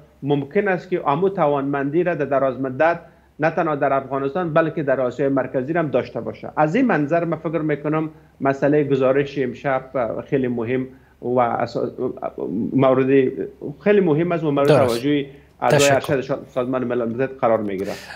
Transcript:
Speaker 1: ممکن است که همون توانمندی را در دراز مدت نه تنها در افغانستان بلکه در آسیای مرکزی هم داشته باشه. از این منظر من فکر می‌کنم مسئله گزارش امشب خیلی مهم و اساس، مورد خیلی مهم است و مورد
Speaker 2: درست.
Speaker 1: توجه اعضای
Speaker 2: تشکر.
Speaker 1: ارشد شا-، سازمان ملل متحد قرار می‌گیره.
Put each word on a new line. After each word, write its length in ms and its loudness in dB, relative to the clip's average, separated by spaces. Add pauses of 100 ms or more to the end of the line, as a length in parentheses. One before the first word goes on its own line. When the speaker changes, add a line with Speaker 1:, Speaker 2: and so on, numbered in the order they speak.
(220)
Speaker 1:
ممکن 460 0
است 220 -2
که 160 -2
همون 240 2
توانمندی 720 0
را 120 0
در 100 -2
دراز 360 0
مدت 380 0 (440)
نه 80 2
تنها 240 0
در 180 0
افغانستان 600 -2
بلکه 300 0
در 180 0
آسیای 280 0
مرکزی 440 -2
هم 160 0
داشته 320 -2
باشه. 360 -10
از 180 2
این 120 2
منظر 380 0
من 120 -2
فکر 220 -4
می‌کنم 520 -2 (300)
مسئله 440 2
گزارش 540 2
امشب 440 -2 (440)
خیلی 220 0
مهم 380 -2 (360)
و 160 0
اساس، 520 0 (800)
مورد 600 4 (480)
خیلی 200 4
مهم 320 2
است 120 -2
و 60 0
مورد 180 2
Speaker 2:
درست. 260 4
Speaker 1:
توجه 320 -2 (340)
اعضای 180 4
Speaker 2:
تشکر. 160 6
Speaker 1:
ارشد 260 0
شا-، 340 -6
سازمان 300 -2
ملل 200 0
متحد 260 -2
قرار 280 2
می‌گیره. 340 -4 (240)